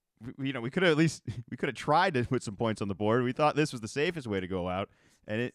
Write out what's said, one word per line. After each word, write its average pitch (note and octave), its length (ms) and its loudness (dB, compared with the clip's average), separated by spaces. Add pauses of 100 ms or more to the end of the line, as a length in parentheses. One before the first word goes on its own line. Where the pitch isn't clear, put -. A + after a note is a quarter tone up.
(360)
We, C3+ 120 -6
you C#3 40 -2
know, C3 80 -8
we A#2 100 -4
coulda F3+ 180 2
at D#3 80 6
least, D#3+ 260 4 (140)
<laughs> - 140 -12
we A#2+ 60 -8
coulda - 160 -2
tried E3+ 420 2
to B2 100 2
put B2 180 -2
some G#2+ 140 -8
points A2 260 0
on G2+ 60 -2
the G2 60 -4
board. G#2+ 300 4
We B2+ 80 0
thought D3 240 2
this D3 160 2
was B2 80 -10
the G#2+ 80 -8
safest D#3 380 -4
way G2+ 140 0
to F#2 60 -4
go F2+ 220 -4
out, F#2 200 -4 (380)
and G#2+ 140 -4
it, B2 140 -4